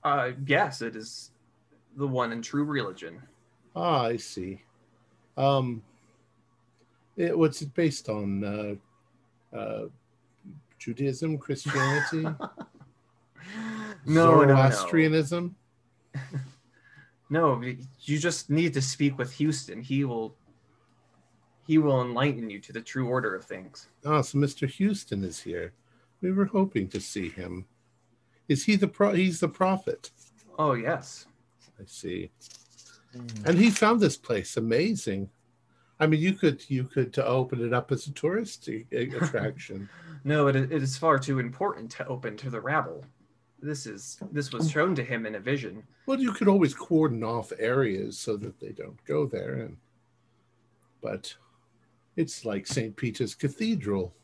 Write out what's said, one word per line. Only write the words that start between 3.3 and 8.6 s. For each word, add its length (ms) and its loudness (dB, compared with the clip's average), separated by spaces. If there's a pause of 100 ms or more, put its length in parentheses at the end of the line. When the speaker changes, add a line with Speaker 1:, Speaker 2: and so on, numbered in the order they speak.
Speaker 2:
Ah, 300 2
I 120 0
see. 460 -10 (760)
Um, 460 2 (1300)
it, 200 0
what's 240 2
it 140 -10
based 340 0
on? 360 -2 (1080)